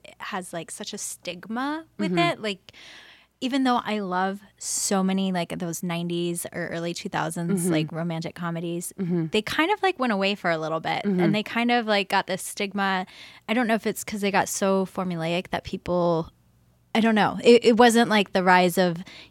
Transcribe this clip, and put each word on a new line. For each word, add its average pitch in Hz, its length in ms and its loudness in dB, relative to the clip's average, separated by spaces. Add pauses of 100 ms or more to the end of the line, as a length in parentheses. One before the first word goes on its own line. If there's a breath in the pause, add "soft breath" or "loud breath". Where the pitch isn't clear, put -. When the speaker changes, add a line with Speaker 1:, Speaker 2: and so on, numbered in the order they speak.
(180)
Speaker 1:
has, - 340 -10
like, 165 200 -10
such - 220 -12
a 202 40 -10
stigma 240 880 -8 (140)
with 185 140 -2
Speaker 2:
Mm-hmm. 175 60 0
Speaker 1:
it. - 220 0
Like, 202 300 -8 (720 loud breath)
even 262 220 0
though 247 220 2
I 214 140 -4
love 190 420 -2 (160)
so - 460 -2
many, 190 280 2
like, 175 280 -4
those 170 240 -6
nineties 175 680 -2
or 170 180 -6
early 170 260 -6
two - 140 -10
thousands, 170 540 -2
Speaker 2:
Mm-hmm. 180 80 2
Speaker 1:
like, 156 200 0
romantic 165 420 -6
comedies, 170 680 -6
Speaker 2:
Mm-hmm. 170 280 0
Speaker 1:
they 214 160 0
kind 330 280 0
of, 427 120 -2
like, 370 160 0
went 247 140 0
away 196 200 0
for 190 160 -4
a 165 80 0
little 156 220 -4
bit, 160 240 -4
Speaker 2:
Mm-hmm. 196 160 0
Speaker 1:
and 190 160 4
they 214 80 0
kind 240 280 -2
of, 240 140 2
like, 202 240 2
got 190 160 0
this 185 160 -4
stigma. 196 640 -2 (420 loud breath)
I 226 60 0
don't 240 140 0
know 226 80 2
if 208 120 -2
it's - 160 -4
'cause 208 180 -8
they 202 100 0
got 190 180 2
so 190 380 2
formulaic 175 640 -4
that - 120 -4
people, 170 680 -2 (640)
I 226 60 2
don't 220 140 4
know. 190 280 2
It, 233 220 8
it 226 120 6
wasn't, 233 320 6
like, 208 240 2
the 190 100 2
rise 180 360 6
of, 175 180 2 (340 loud breath)